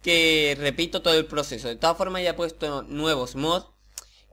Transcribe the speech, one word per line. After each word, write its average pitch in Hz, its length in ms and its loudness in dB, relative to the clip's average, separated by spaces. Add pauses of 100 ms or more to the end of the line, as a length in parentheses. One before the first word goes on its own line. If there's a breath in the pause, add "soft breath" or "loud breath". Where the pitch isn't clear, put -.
que 160 560 4
repito 165 440 -2
todo 170 120 4
el 160 120 2
proceso. 139 420 -6
De 117 80 -6
todas 170 200 2
formas 185 280 -2
ya 170 60 2
he 160 40 -6
puesto 160 480 -4
nuevos 139 540 -2
mods 165 320 -2 (640 loud breath)